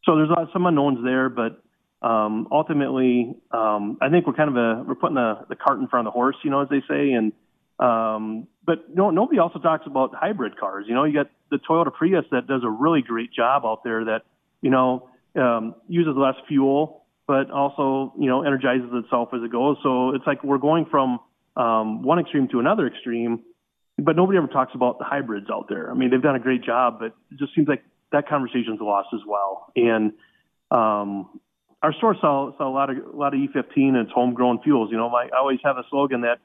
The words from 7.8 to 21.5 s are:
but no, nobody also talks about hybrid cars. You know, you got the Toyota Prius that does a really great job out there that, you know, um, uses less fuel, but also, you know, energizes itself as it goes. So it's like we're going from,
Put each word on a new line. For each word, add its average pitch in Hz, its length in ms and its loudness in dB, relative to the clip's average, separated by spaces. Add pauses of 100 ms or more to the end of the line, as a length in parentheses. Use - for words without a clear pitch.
but 160 300 -4
no, 196 140 4
nobody 220 300 2
also 170 200 0
talks 160 280 0
about 135 260 -2
hybrid 160 460 -4
cars. 98 280 -6
You 117 80 -2
know, 135 80 2
you 151 100 0
got 143 160 0 (200)
the 143 80 -2
Toyota 160 360 0
Prius 170 380 0
that 123 160 -2
does 131 160 -2
a 117 60 -2
really 139 320 2
great 117 320 -6
job 127 320 0
out 110 180 -4
there 113 220 -2
that, 113 160 -2 (400)
you 131 80 0
know, 127 400 2 (260)
um, 117 400 0 (120)
uses 170 280 0
less 135 200 2 (120)
fuel, 139 580 0 (220)
but 139 240 0
also, 139 680 0
you 139 120 0
know, 127 140 2
energizes 131 500 0
itself 120 400 -2
as 120 100 -6
it 113 80 -8
goes. 135 320 0
So 131 320 2
it's 131 100 -6
like - 180 -2
we're 139 140 0
going 151 280 2
from, 131 340 0 (380)